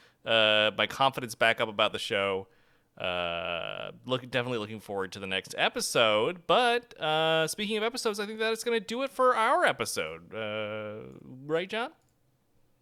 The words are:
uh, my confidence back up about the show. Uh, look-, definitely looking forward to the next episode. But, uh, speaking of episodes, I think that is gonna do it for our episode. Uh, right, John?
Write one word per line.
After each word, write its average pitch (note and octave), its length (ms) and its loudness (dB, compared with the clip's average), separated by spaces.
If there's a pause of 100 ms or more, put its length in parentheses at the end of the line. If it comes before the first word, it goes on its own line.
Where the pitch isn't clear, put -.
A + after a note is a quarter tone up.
(240)
uh, G#2+ 520 6
my G#2+ 100 2
confidence B2+ 480 0
back A2+ 260 4
up A2+ 80 0
about G#2 240 2
the G#2 60 -6
show. G2 500 -2 (500)
Uh, E2+ 920 -6 (120)
look-, B2 260 -4
definitely B2 280 -2
looking G#2 220 -8
forward G2 320 -6
to G#2 60 -12
the G2 80 -8
next F#2+ 300 -4
episode. C#3+ 880 2
But, A#3+ 540 2
uh, D#3+ 460 2
speaking G#3 320 -4
of G#3 40 -2
episodes, A3+ 380 -2
I G3+ 60 -6
think A3 140 -10
that A3 120 0
is A3+ 100 -4
gonna A#3 180 0
do A#3 220 -4
it C4+ 80 -4
for B3+ 240 4
our C4 300 4
episode. E2+ 720 -2
Uh, G#2+ 760 -6 (380)
right, E3 220 -2
John? A#3 220 -4 (920)